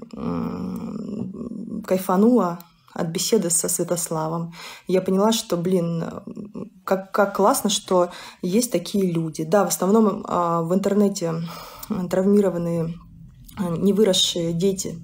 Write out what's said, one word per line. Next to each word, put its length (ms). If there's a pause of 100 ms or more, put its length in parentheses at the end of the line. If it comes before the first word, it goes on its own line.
(160)
м, 1700
кайфанула 720 (340)
от 160
беседы 420
со 180
Святославом. 800 (360)
Я 140
поняла, 300
что, 260
блин, 460
м, 680 (140)
как, 260
как 240
классно, 340
что 400 (320)
есть 300
такие 400
люди. 320
Да, 220
в 40
основном, 580
а, 360
в 100
интернете, 600 (560)
м, 200
травмированные, 840 (640)
а, 200
невыросшие 760
дети, 500